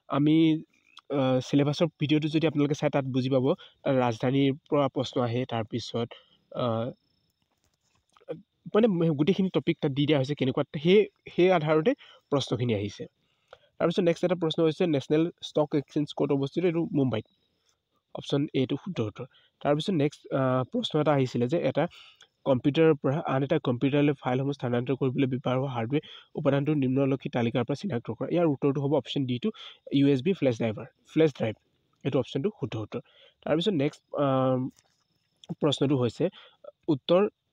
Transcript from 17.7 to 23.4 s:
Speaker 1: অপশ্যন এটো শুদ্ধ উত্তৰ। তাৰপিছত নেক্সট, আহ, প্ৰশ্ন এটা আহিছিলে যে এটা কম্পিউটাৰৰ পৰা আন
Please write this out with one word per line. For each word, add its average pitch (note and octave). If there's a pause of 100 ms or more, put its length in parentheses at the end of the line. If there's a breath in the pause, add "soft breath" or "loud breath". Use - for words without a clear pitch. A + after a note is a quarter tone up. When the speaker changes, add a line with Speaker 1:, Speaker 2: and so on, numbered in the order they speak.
Speaker 1:
অপশ্যন C#3+
এটো C3+
শুদ্ধ -
উত্তৰ। A2+ (360 soft breath)
তাৰপিছত D3+
নেক্সট, D3+
আহ, C3
প্ৰশ্ন G#3+
এটা D3
আহিছিলে B2+
যে D3+
এটা D3 (580 loud breath)
কম্পিউটাৰৰ D3
পৰা C#3+
আন C#3